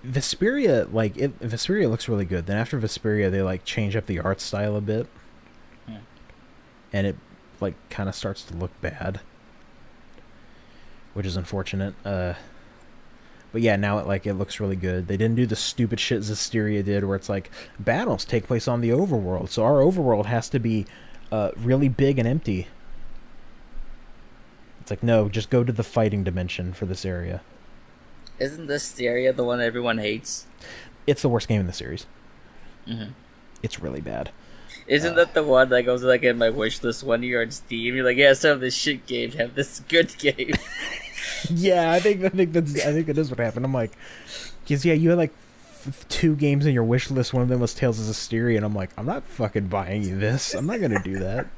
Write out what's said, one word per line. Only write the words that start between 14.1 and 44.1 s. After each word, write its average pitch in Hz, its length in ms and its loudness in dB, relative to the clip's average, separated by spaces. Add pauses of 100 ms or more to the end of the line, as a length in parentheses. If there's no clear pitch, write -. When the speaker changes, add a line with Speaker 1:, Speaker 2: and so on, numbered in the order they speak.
Speaker 1:
it 101 100 -2
looks 95 260 -6
really 95 160 0
good. 90 300 -2
They 98 100 -2
didn't 113 180 2
do 123 100 4
the 104 120 -2
stupid 117 420 -2
shit 110 220 0
Zestiria 107 640 -2
did 101 220 0
where 98 120 0
it's - 120 -8
like, 98 200 -4 (300)
"Battles 127 460 0
take - 220 -2
place 120 200 0
on 120 140 0
the 117 80 2
overworld, 107 600 0
so 110 140 0
our 139 160 6
overworld 135 460 4
has 113 240 -2
to 131 100 0
be, 110 260 0 (460)
uh, 107 260 0
really 131 300 4
big 135 320 2
and 117 80 2
empty." 117 400 0 (2250)
It's - 100 -10
like, 101 120 -4
no, 110 260 4
just 107 200 -4
go 120 140 4
to 120 80 0
the 110 120 -2
fighting 104 400 0
dimension 90 500 -4
for 101 120 -6
this 90 200 -6
area. 87 360 -6 (960)
Speaker 2:
Isn't 147 300 -4
this 143 320 -4
area 123 340 2
the 127 100 0
one 120 180 0
everyone 117 360 0
hates? 107 480 -4 (640)
Speaker 1:
It's 143 140 2
the 135 80 2
worst 117 180 2
game 107 140 2
in 90 60 0
the 87 60 -6
series. - 320 -10 (840)
Speaker 2:
Mm-hmm. 110 240 -8 (520)
Speaker 1:
It's - 160 -6
really 71 220 -8
bad. - 280 -6 (580)
Speaker 2:
Isn't 160 260 2
Speaker 1:
Uh, - 20 -2
Speaker 2:
that 170 180 6
the 160 100 4
one 131 260 8
that 123 140 4
goes, 123 200 2
like, 123 200 6
in 120 140 4
my 113 140 4
wish 110 320 -2
list 117 200 -2
one 117 200 0
year 123 180 0
on 113 80 -2
Steam? 117 460 -4
You're 131 80 0
like, 123 140 4
"Yeah, 139 160 10
some 147 180 4
of 135 80 2
this 127 160 -2
shit 147 320 -4
game 120 260 -4
have 120 220 -4
this - 320 -4
good 165 300 2
game." 135 420 0
<laughs> - 40 -8 (840)
Speaker 1:
Yeah, 175 420 4
I 175 80 4
think, 196 240 2
I 190 60 4
think 180 240 2
that's, 156 200 2 (100)
I 147 80 2
think 156 140 2
that 151 140 0
is 151 100 0
what 123 100 -6
happened. 120 260 0
I'm 135 80 0
like, 117 180 0 (760)